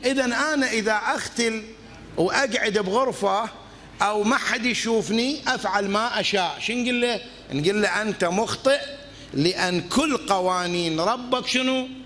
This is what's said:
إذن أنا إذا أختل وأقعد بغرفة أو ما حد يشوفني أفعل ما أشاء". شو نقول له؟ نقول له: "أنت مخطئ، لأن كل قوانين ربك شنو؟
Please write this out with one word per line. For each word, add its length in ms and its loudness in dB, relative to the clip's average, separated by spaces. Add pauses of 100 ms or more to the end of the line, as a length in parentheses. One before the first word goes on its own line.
إذن 280 2
أنا 380 2
إذا 220 2
أختل 680 0 (540)
وأقعد 600 2
بغرفة 720 0 (520)
أو 220 2
ما 140 4
حد 280 0
يشوفني 840 0
أفعل 400 0
ما 320 0
أشاء". 400 0
شو 140 -4
نقول 280 0
له؟ 200 0 (320)
نقول 280 2
له: 200 2
"أنت 220 0
مخطئ، 560 2 (540)
لأن 480 2
كل 360 0
قوانين 840 0
ربك 480 0
شنو؟ 400 0 (180)